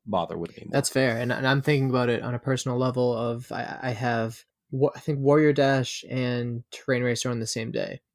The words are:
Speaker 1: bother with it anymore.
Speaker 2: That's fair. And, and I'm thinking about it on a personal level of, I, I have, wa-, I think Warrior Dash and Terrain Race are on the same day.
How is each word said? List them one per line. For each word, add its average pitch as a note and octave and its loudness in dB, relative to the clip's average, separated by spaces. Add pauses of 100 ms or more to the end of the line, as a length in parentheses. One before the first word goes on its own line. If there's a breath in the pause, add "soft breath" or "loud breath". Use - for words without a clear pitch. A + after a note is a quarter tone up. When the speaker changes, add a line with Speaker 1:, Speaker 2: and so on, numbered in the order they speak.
Speaker 1:
bother E2+ -2
with E2+ -6
it - -20
anymore. - -14
Speaker 2:
That's C3+ 0
fair. B2+ 2
And, B2 -2
and C3 -2
I'm C3+ 2
thinking C#3 2
about B2 2
it A#2 0
on B2 -4
a A#2+ -2
personal B2+ -2
level B2+ 2
of, A#2 -4
I, A#2 -6
I B2+ -2
have, A#2 -2 (260)
wa-, C3 0
I - -16
think D3 -2
Warrior D3 6
Dash C3+ 2
and B2 -2
Terrain B2 -2
Race A#2+ 0
are B2+ -2
on A#2+ -2
the A2+ -6
same A#2 -6
day. - -4 (140)